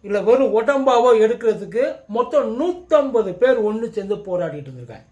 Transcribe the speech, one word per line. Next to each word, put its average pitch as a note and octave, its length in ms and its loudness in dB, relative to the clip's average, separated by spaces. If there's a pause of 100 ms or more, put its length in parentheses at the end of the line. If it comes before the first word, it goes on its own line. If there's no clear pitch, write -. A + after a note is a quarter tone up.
இல்ல G3+ 200 -4
வெறும் A3+ 340 2
உடம்பாவோ B3 640 4
எடுக்கிறதுக்கு A3 680 0 (240)
மொத்தம் A#3+ 440 0
நூத்தம்பது C4+ 840 0
பேர் A#3+ 280 2
ஒண்ணு A3 280 -4
சேர்ந்து G3 280 -6
போராடிட்டு D#3+ 500 -6
இருந்திருக்காங்க. A#2+ 440 -18